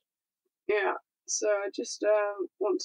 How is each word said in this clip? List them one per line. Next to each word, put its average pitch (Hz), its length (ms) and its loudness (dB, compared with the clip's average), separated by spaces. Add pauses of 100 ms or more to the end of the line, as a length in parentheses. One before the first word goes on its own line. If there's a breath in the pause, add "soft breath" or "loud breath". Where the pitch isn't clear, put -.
(680)
Yeah. - 280 2 (340)
So - 180 -2
I 202 300 0
just, - 260 -6
uh, - 400 2 (160)
want 381 260 0